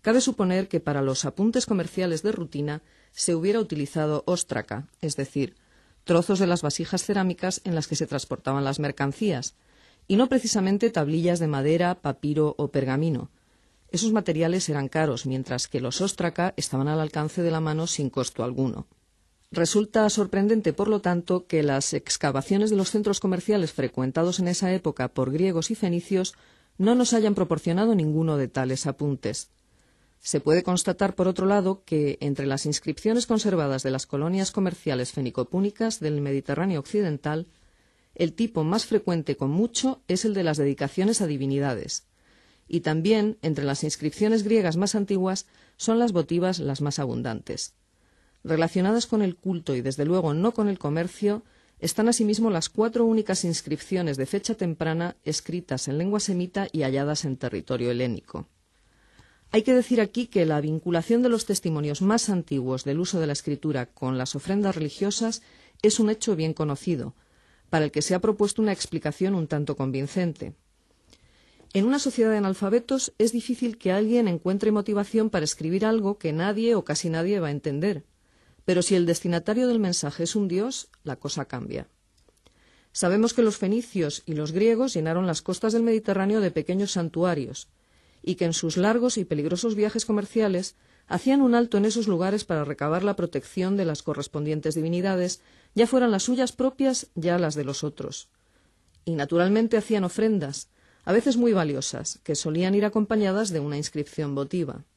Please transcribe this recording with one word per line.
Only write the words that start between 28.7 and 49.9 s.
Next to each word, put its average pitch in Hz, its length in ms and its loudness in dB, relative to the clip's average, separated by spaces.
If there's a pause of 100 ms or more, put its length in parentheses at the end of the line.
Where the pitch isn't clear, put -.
apuntes. 139 640 -4 (720)
Se - 160 0
puede 156 220 4
constatar, 180 520 0
por 185 140 2
otro 185 160 0
lado, 190 400 2
que 147 380 0
entre 139 240 -2
las 139 180 -2
inscripciones 214 600 0
conservadas 175 560 0
de 135 80 0
las 135 160 -4
colonias 180 460 -2
comerciales 160 600 -2
fenicopúnicas 185 880 -2
del 151 220 -2
Mediterráneo 143 580 -2
occidental, 156 680 -2 (680)
el 165 180 0
tipo 226 320 -2
más 190 220 0
frecuente 170 500 0
con 135 140 -2
mucho 233 580 0
es 185 160 0
el 220 80 2
de 196 100 0
las 160 140 2
dedicaciones 147 640 0
a 196 60 0
divinidades. 139 800 -2 (600)
Y 170 140 -2
también, 208 640 2
entre 143 240 -2
las 139 180 -2
inscripciones 208 600 0
griegas 202 340 2
más 196 160 0
antiguas, 190 500 -2 (320)
son 226 220 0
las 233 140 4
votivas 175 460 0
las 135 220 -4
más 143 180 -2
abundantes. 120 760 -6 (680)
Relacionadas 180 640 0
con 220 140 0
el 185 160 0
culto 170 380 -4
y, 123 80 -2
desde 135 240 -2